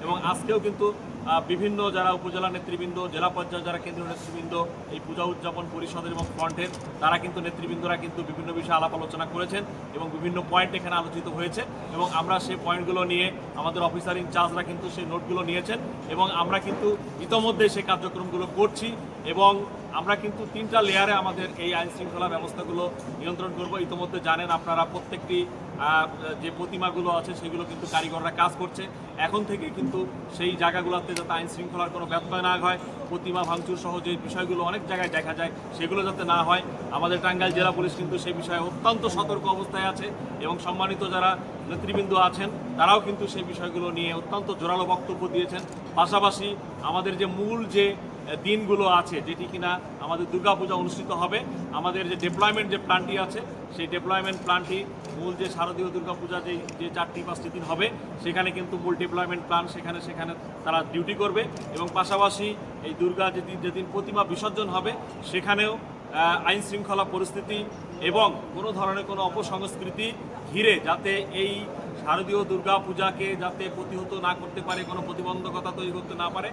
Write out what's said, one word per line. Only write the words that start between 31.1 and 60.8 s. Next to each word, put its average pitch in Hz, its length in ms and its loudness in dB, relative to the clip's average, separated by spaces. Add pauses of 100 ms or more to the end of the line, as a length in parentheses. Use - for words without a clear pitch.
যাতে 170 140 -4
আইন 165 220 -2
শৃঙ্খলার 175 400 -4
কোনো 175 180 -6
ব্যত্যয় 180 360 0
না 180 60 6 (100)
হয়, 180 140 4 (320)
প্রতিমা 175 400 -2
ভাঙচুর 170 340 -2
সহ 175 220 -2
যে 175 60 0 (140)
বিষয়গুলো 180 340 -2 (100)
অনেক 196 200 -2
জায়গায় 180 260 0
দেখা 156 220 0
যায় 165 140 0 (240)
সেগুলো 170 320 0
যাতে 180 160 -2
না 170 140 6 (100)
হয়, 180 140 6 (340)
আমাদের 175 280 4
টাঙ্গাইল 180 340 4
জেলা 185 200 6
পুলিশ 180 220 2
কিন্তু 180 240 -2
সেই 180 160 -2
বিষয়ে 170 280 0
অত্যন্ত 226 340 2 (140)
সতর্ক 202 280 0 (120)
অবস্থায় 190 360 -2
আছে 185 140 -4 (380)
এবং 170 120 0 (100)
সম্মানিত 190 360 0 (120)
যারা 185 160 6 (400)
নেতৃবৃন্দ 190 420 0 (160)
আছেন 196 200 -2 (300)
তারাও 190 280 10
কিন্তু 202 260 -2
সেই 185 200 -4
বিষয়গুলো 175 360 -4 (100)
নিয়ে 170 120 0 (100)
অত্যন্ত 196 280 -4 (120)
জোরালো 180 320 2
বক্তব্য 180 300 -2 (120)
দিয়েছেন। 180 280 0 (360)
পাশাপাশি 196 500 6 (340)
আমাদের 180 380 0
যে 190 60 4 (120)
মূল 220 220 0 (160)
যে, 202 80 8 (100)
আহ, - 420 -8 (100)
দিনগুলো 202 380 4 (160)
আছে, 175 160 -2 (120)
যেটি 170 240 -4
কিনা 175 180 -2 (300)
আমাদের 165 320 -2
দুর্গাপূজা 185 500 4
অনুষ্ঠিত - 280 -4 (120)
হবে, 185 160 0 (400)
আমাদের 180 320 0
যে 180 140 -2
ডিপ্লয়মেন্ট 202 500 4
যে 196 120 -2
প্ল্যানটি 185 280 2 (100)
আছে 202 160 -6 (360)
সেই 165 100 -4
ডিপ্লয়মেন্ট 185 580 0
প্ল্যানটি 180 340 2 (400)
মূল 180 220 -2
যে 190 140 0
শারদীয় 175 420 0
দুর্গাপূজা 175 500 -4
যেই, 175 120 -2 (220)
যে 170 140 -4
চারটি 175 320 -2
পাঁচটি 170 280 -6
দিন 170 160 -6
হবে 170 160 2 (360)
সেখানে 180 280 0
কিন্তু 180 320 -6
মূল 175 200 2
ডিপ্লয়মেন্ট 175 460 -2
প্ল্যান 170 160 2 (100)
সেখানে, 170 320 -6
সেখানে 165 260 -6 (320)
তারা 160 140 4 (140)